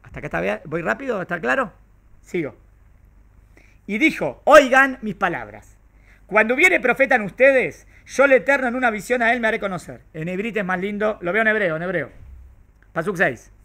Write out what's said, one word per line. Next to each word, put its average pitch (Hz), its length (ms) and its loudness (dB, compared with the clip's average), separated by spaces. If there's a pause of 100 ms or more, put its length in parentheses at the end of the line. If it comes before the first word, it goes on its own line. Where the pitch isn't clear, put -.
¿Hasta - 160 -18
acá 143 80 -12
está 165 140 -6
bien? 202 240 -4
¿Voy 165 180 -8
rápido? 220 400 -6
¿Está 170 180 -8
claro? 240 320 -2 (480)
Sigo. 151 340 -8 (1300)
Y 214 120 -4
dijo, 196 460 -2
"Oigan 262 560 6
mis 214 140 -8
palabras. 117 640 -8 (480)
Cuando 226 280 2
hubiere 349 260 4
profeta 262 340 2
en 220 80 0
ustedes, 240 640 0 (180)
yo - 200 2
el 277 80 6
Eterno 262 360 2
en 233 60 -4
una 254 160 0
visión 233 320 -4
a 226 100 2
él 247 80 -2
me 226 80 -2
haré 220 100 -2
conocer". 180 440 -8 (100)
En 156 160 -8
hebrita 202 320 -6
es 185 60 -4
más 185 120 -2
lindo. 208 440 -4
Lo 175 100 -4
veo 220 100 0
en 220 60 2
hebreo, 202 280 0
en 160 60 -8
hebreo. 175 280 -4 (840)
Pasuk 170 240 -4
seis. 156 340 -2 (140)